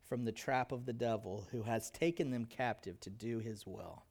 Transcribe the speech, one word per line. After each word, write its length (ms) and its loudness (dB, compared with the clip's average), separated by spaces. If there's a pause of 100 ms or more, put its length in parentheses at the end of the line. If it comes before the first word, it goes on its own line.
from 220 0
the 60 2
trap 400 2
of 140 -2
the 80 0
devil, 580 0
who 120 0
has 280 2
taken 400 4
them 140 2
captive 540 -2
to 100 -8
do 300 -2
his 260 -4
will. 460 -8